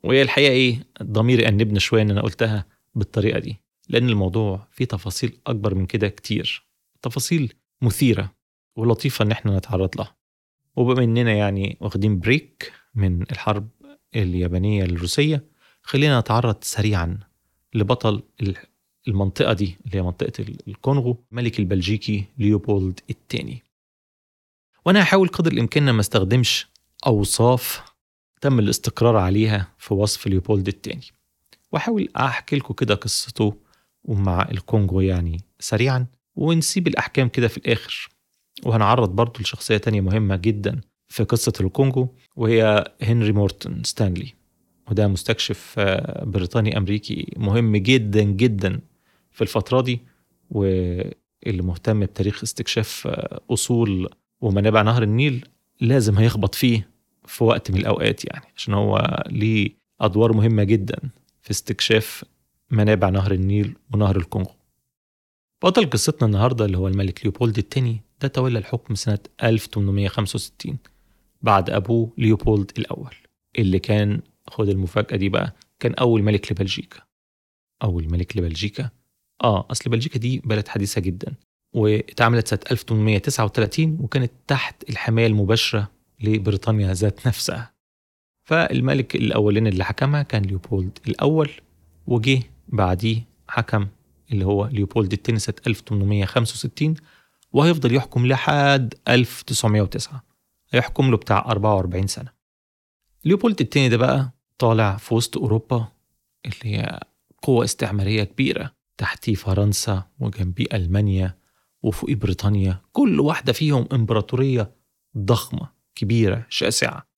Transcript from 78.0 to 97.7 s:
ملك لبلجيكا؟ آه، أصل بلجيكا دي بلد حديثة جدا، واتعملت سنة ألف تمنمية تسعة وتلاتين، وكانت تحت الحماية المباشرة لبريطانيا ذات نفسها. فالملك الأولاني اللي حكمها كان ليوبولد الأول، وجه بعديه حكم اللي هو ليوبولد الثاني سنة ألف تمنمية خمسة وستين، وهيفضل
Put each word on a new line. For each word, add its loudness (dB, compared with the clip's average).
ملك -2
لبلجيكا؟ -4
آه، 2
أصل -6
بلجيكا -2
دي -2
بلد -2
حديثة -4
جدا، -6
واتعملت 2
سنة -2
ألف -2
تمنمية 2
تسعة -2
وتلاتين، 0
وكانت -2
تحت -4
الحماية 0
المباشرة 0
لبريطانيا 0
ذات -2
نفسها. -4
فالملك 0
الأولاني 2
اللي 0
حكمها 0
كان -2
ليوبولد -4
الأول، 0
وجه 2
بعديه 0
حكم -2
اللي 0
هو 2
ليوبولد -2
الثاني -2
سنة -6
ألف -2
تمنمية 0
خمسة -2
وستين، -4
وهيفضل 4